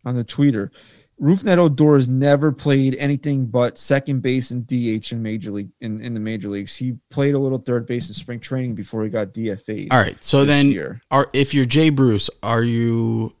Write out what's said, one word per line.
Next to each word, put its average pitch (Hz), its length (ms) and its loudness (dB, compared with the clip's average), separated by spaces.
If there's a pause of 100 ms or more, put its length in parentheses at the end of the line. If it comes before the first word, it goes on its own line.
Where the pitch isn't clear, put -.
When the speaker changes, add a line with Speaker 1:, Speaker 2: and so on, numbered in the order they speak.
Speaker 1:
On 123 120 -4
the 120 100 -2
tweeter. 123 460 0 (500)
Rougned 185 360 4
Odor 151 380 6
has 127 140 4
never 143 420 4
played 135 460 0
anything 143 480 -2
but 120 320 0
second 139 440 -2
base 127 300 -2
and 120 160 -8
D 120 260 -2
H 113 200 -6
in 113 100 -6
major 107 280 -6
league, 101 180 -8 (100)
in, 110 220 -8
in 120 120 -8
the 113 60 -6
major 107 300 -6
leagues. 101 260 -8
He 127 220 -6 (120)
played 143 240 0
a 139 60 0
little 131 200 -2
third 123 260 -4
base 120 240 -6
in 104 40 -14
spring 117 280 -12
training 127 340 -6
before 107 300 -6
he 107 40 -6
got 104 240 -4
D 113 180 -6
F 101 180 -10
A'd 107 220 -8
Speaker 2:
All 131 80 6
right. 92 220 -2
So - 220 0
Speaker 1:
this 139 60 2
Speaker 2:
then, 143 220 4
Speaker 1:
year. 87 380 -6
Speaker 2:
are, 135 220 0
if 139 220 0
you're 135 120 2
Jay 151 240 4
Bruce, 131 400 2 (140)
are 117 200 0
you 117 760 0